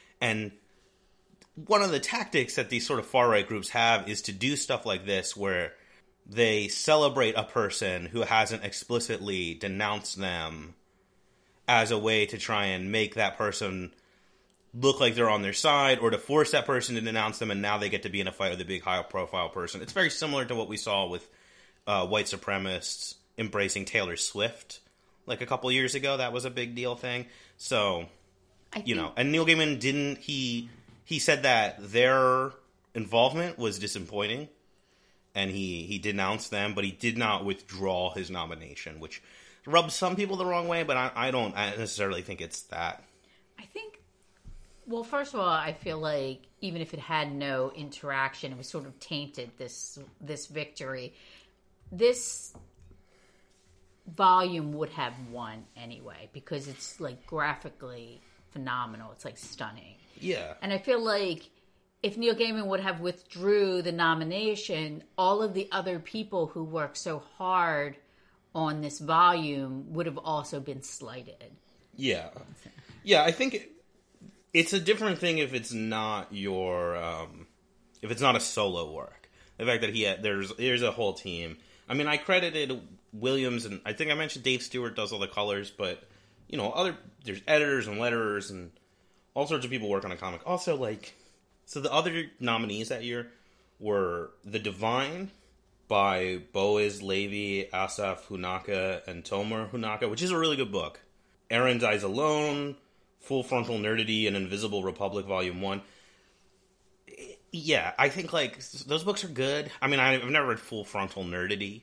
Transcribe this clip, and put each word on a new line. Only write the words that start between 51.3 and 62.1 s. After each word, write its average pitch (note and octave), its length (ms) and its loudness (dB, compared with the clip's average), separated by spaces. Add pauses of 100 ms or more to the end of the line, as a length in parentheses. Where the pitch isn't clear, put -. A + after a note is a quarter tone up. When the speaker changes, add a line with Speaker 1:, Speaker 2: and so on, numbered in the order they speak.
Speaker 2:
This A#3 640 2 (1500)
volume F3+ 640 4
would D3+ 160 -4
have B2 240 -4 (180)
won A2+ 340 -10 (120)
anyway, A#2 560 -16
because C#3 340 -10
it's, - 320 -14
like, B2+ 280 -10
graphically C3 920 -6 (300)
phenomenal. A#2+ 600 -6
It's, - 140 -18
like, A#2 120 -12
stunning. - 580 -14 (240)
Speaker 1:
Yeah. E3+ 340 -4 (100)
Speaker 2:
And G3 100 -2
I F#3+ 60 -2
feel A#3+ 240 2
like G3+ 460 0 (520)
if G#3 160 -2